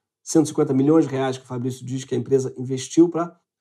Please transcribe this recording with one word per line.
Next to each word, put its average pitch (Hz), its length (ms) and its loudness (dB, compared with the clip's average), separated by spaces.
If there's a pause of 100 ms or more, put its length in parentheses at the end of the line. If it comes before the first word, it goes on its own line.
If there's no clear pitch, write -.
(220)
cento 156 240 2
e - 20 -6
cinquenta 147 240 -2
milhões 147 320 4
de 135 60 -6
reais 131 260 -4
que - 80 -20
o - 20 -20
Fabrício 127 380 -8
diz 131 200 -8
que - 100 -8
a 120 40 -2
empresa 127 380 0
investiu 131 540 2
pra 170 280 -6 (220)